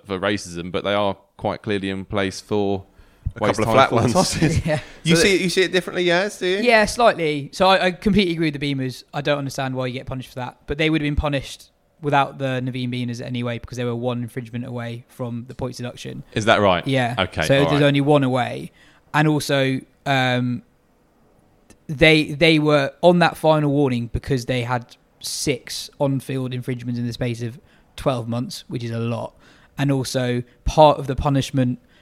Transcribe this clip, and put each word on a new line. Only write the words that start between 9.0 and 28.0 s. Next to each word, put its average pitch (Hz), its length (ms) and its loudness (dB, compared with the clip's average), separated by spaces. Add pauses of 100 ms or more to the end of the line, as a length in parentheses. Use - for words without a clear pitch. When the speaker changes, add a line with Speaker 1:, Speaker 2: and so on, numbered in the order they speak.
Speaker 3:
I 147 80 -6
don't 143 160 0
understand 135 380 -4
why 127 140 -4
you 123 40 -6
get 127 140 -10
punished 131 240 -10
for - 60 -16
that, 123 300 -12
but 147 120 -6
they 160 100 2
would 156 140 2
have 147 40 -2
been 147 100 0
punished - 540 -4 (300)
without 143 380 0
the 131 260 -4
Naveen 127 240 -6
Beaners 120 320 -6
anyway, 120 380 -6
because - 180 -14
they 123 80 -4
were 120 100 -2
one 120 280 -4
infringement 120 420 -8
away 120 440 -10
from 120 400 -8
the 120 60 -16
points 123 220 -8
deduction. 123 460 -12 (100)
Speaker 1:
Is 107 140 -2
that 104 160 6
right? 90 240 4
Speaker 3:
Yeah. 127 320 0
Speaker 1:
Okay, 92 240 -2
Speaker 3:
So 135 160 2
Speaker 1:
all - 100 4
Speaker 3:
there's 147 140 2
Speaker 1:
right. 143 60 6
Speaker 3:
only 143 120 2
one 143 240 4
away, 127 480 -4 (400)
and 151 160 4
also, 135 520 0 (260)
um, 127 560 0 (1300)
they, 156 440 4
they 160 260 4
were 147 340 4 (100)
on 175 160 8
that 165 180 4
final 156 340 4
warning 127 380 0
because 127 380 -4
they 127 160 -2
had 120 340 -6 (240)
six - 680 -6 (100)
on-field 135 540 -2
infringements 123 480 -6
in 120 60 -4
the 120 60 -4
space 120 300 -4
of 120 160 -8 (380)
twelve 120 320 -2